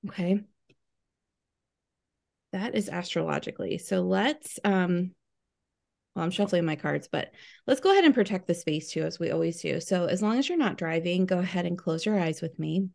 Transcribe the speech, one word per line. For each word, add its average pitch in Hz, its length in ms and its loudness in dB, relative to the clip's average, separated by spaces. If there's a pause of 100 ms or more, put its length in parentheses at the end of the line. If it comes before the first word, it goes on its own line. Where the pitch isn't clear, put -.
Okay. 185 320 0 (2000)
That 202 220 -4
is 202 140 0
astrologically. 170 920 -4
So 185 220 -2
let's, 196 640 -2
um, 185 480 2 (1040)
well, 165 80 -2
I'm 175 80 -2
shuffling 185 320 2
my 156 100 0
cards, 147 360 -4
but - 200 -4 (380)
let's 277 120 4
go 381 120 4
ahead 392 120 6
and 302 100 8
protect 196 340 0
the 170 60 4
space 156 360 -4
too, 160 120 -2
as 160 180 -4
we 170 100 -2
always 165 300 0
do. 151 200 -2
So 175 260 0
as 185 160 0
long 220 160 2
as 285 100 0
you're 349 100 0
not 247 180 2
driving, 175 480 0
go 185 140 0
ahead 180 280 0
and 175 120 -2
close 165 260 -2
your 208 140 2
eyes 160 240 0
with 165 160 -8
me. 165 360 0